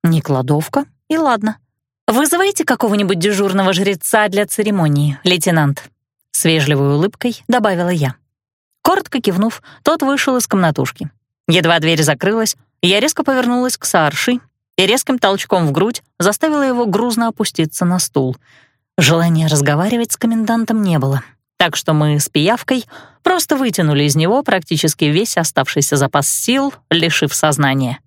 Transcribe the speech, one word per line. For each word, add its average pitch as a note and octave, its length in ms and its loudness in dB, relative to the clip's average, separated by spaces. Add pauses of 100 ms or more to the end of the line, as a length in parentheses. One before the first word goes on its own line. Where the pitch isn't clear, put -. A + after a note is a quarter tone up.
Не E3 180 2
кладовка, D3 640 -2 (240)
и D#4 80 0
ладно. A3 400 0 (540)
«Вызывайте E4+ 540 0
какого-нибудь G3+ 540 0
дежурного F#3+ 520 0
жреца G3 560 0
для G3+ 180 0
церемонии, D#3 800 0
лейтенант», E3 680 0 (420)
с - 120 -4
вежливой C#3+ 520 2
улыбкой G#3 520 -2
добавила G3+ 400 0
я. D3 280 -2 (680)
Коротко E4+ 400 0
кивнув, G3+ 400 -2 (200)
тот D#4+ 200 0
вышел C4+ 340 0
из B3 100 -2
комнатушки. E3 640 -2 (380)
Едва E3 320 2
дверь D#3+ 240 2
закрылась, G3 540 0 (240)
я F#3 180 2
резко D4 240 -2
повернулась B3 540 0
к - 80 -14
Саарши G3 540 0 (380)
и F#3 80 2
резким B3 340 0
толчком F#3+ 480 0
в C#3+ 40 0
грудь F#3+ 320 -2 (160)
заставила C#4+ 440 0
его B3 220 0
грузно A3+ 440 0
опуститься F3 560 -4
на F3+ 120 0
стул. C3 380 -2 (640)
Желания E3 500 2
разговаривать D3+ 640 0
с - 60 -6
комендантом A3+ 640 0
не E3+ 180 2
было, C3+ 240 -2 (320)
так E3 220 0
что - 160 -2
мы D3+ 260 2
с - 80 -4
пиявкой A3+ 580 -2 (380)
просто F4 320 0
вытянули E3 480 0
из D3 140 0
него G3+ 260 0
практически D#3+ 600 -2
весь D#3+ 320 0
оставшийся D3+ 580 -2
запас C#3 320 0
сил, C4+ 460 -2 (160)
лишив E3 440 0
сознания. C3+ 720 0